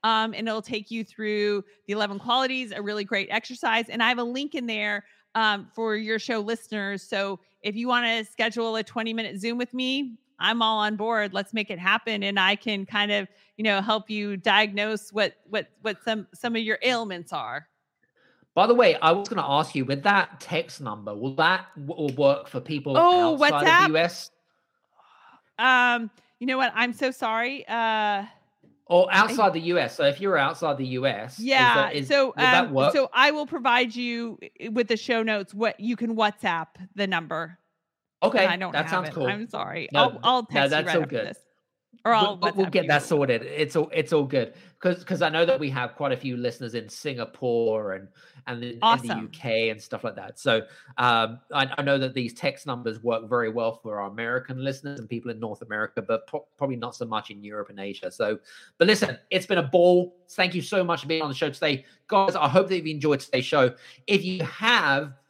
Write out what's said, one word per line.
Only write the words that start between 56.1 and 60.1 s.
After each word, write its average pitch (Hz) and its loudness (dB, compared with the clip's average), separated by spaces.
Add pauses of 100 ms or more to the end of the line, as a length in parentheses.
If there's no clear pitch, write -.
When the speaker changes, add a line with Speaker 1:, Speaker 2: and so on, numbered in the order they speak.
Speaker 2:
pro-, - -10 (120)
probably 135 -4
not 120 -10
so 123 -8
much 110 -8
in 101 -16
Europe 104 -12
and 101 -18
Asia. 98 -10
So, 107 -2 (400)
but - 4
listen, 208 2 (140)
it's 185 -2
been 190 2
a 170 0
ball. 180 6 (140)